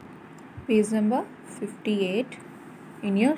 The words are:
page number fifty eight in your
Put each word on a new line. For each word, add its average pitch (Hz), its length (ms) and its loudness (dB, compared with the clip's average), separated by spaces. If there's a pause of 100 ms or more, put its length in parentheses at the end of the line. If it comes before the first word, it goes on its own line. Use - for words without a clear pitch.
(680)
page 214 240 6
number 220 260 4 (400)
fifty 214 360 -2 (120)
eight 208 300 -2 (680)
in 196 180 2
your 294 140 6